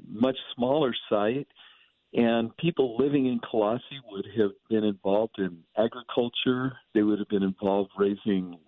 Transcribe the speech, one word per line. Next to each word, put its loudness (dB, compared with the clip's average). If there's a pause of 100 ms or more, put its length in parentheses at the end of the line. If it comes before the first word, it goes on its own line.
much 0 (180)
smaller 0 (160)
site, 0 (640)
and 2
people 0
living 2
in 0
Colossae -2 (100)
would -8 (120)
have 2 (180)
been 2
involved 0
in -4 (140)
agriculture. -2 (200)
They 4
would 2
have -6
been 0
involved 0
raising 0 (100)